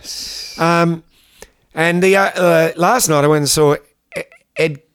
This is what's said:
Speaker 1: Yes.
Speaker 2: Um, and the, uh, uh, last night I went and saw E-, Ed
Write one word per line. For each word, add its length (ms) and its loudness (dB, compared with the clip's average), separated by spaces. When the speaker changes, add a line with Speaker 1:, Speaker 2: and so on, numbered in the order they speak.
Speaker 1:
Yes. 580 -14
Speaker 2:
Um, 420 0
and 280 0
the, 140 4
uh, 140 2
uh, 460 2
last 320 0
night 160 2
I 20 4
went 160 2
and 60 -2
saw 260 2
E-, 40 -8
Ed 240 -2